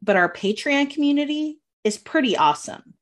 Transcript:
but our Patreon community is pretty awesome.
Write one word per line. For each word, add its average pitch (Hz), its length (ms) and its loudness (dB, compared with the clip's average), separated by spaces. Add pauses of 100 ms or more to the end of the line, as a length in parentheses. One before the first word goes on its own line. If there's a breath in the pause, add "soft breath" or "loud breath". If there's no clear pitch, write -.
but 202 120 2
our 175 160 4
Patreon 277 600 -2
community 294 680 -2 (260)
is 214 140 -2
pretty 262 400 -2
awesome. - 640 -2